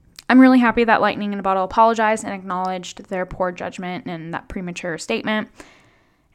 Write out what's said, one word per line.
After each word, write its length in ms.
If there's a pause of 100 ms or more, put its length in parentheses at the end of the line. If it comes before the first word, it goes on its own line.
(280)
I'm 100
really 220
happy 240
that 160
Lightning 320
in 80
a 20
Bottle 220
apologized 600
and 80
acknowledged 720
their 200
poor 240
judgment 560
and 260
that 160
premature 480
statement, 520 (880)